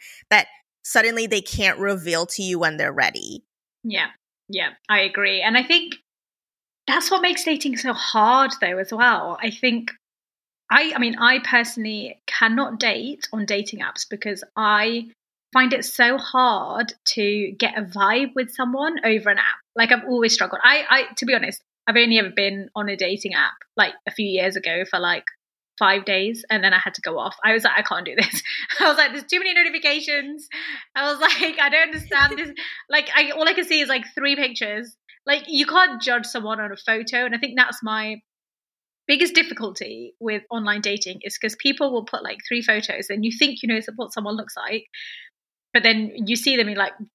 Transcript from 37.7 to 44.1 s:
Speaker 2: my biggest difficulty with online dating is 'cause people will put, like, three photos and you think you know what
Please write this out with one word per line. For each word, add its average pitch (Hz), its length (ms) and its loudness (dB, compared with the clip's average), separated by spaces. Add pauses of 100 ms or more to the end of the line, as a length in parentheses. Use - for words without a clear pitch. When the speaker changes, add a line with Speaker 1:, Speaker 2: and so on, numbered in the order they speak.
Speaker 2:
my 214 340 -4 (920)
biggest 294 280 2
difficulty 226 840 -4
with 214 320 -4
online 208 300 -2
dating 208 420 -4
is - 160 -10
'cause 220 180 -4
people 277 360 0
will 226 120 -2
put, - 200 -8
like, - 140 -10 (100)
three 240 140 -2
photos 214 480 -2
and 208 140 -2
you 226 120 0
think 285 260 0
you 226 60 -2
know 220 120 0 (160)
what 226 160 -10